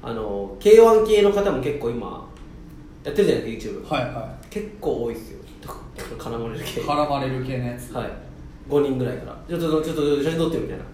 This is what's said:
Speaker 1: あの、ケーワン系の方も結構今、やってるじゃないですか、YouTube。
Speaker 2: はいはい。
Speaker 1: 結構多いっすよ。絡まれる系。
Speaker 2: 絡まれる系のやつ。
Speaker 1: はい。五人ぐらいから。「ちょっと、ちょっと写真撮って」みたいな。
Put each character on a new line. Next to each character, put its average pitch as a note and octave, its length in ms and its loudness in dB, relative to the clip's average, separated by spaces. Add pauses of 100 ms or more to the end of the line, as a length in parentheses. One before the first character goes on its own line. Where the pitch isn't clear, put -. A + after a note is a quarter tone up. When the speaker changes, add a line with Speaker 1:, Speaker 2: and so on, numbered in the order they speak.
Speaker 1:
あ A#2 100 -8
の、 G2+ 480 -6
ケ A3 200 12
ー A#3 40 12
ワ A3+ 100 10
ン G#3+ 120 6
系 G#3 160 6
の G3+ 100 6
方 G3 180 2
も C3 120 -2
結 - 160 -2
構 A#2 120 -2
今、 - 380 -8 (760)
や - 60 -6
っ - 40 -8
て G#3 80 4
る E3+ 40 6
じ D#3 60 4
ゃ - 60 2
な - 40 -4
い A2+ 100 -8
で - 80 -10
す A2 80 -8
か、 G2 60 -8
YouTube。 - 200 -6
Speaker 2:
は C3 60 0
い B2 140 -6
は A#2+ 280 -10
い。 - 60 -20
Speaker 1:
結 G#3 220 -8 (100)
構 A#2 240 -2
多 A#2 60 -4
い A#2 40 -8
っ A2+ 40 -10
す - 140 -16
よ。 - 60 -16 (800)
絡 A#2 200 -8
ま A#2 140 -6
れ - 60 -8
る - 60 -8
系。 - 160 -6
Speaker 2:
絡 D3 300 0
ま C#3 100 0
れ C3 80 -4
る B2+ 160 -4
系 B2+ 140 -4
の B2 80 -4
や A#2+ 100 -6
つ。 - 160 -14
Speaker 1:
は A#2 120 -6
い。 G#2 60 -8 (580)
五 C#3+ 120 4
人 C3+ 160 0
ぐ B2 80 -2
ら A#2 80 -2
い - 60 -8
か - 80 -12
ら。 - 100 -14 (120)
「ち F3 60 -6
ょ - 20 -4
っ E3+ 40 -4
と、 D#3 220 0
ち D#3+ 80 -4
ょ - 20 -4
っ - 40 -4
と C#3+ 260 2
写 D#3+ 80 0
真 E3 80 -2
撮 E3 100 2
っ - 40 -2
て」 - 60 -2
み G#2+ 100 -4
た - 60 -8
い - 40 -10
な。 - 160 -12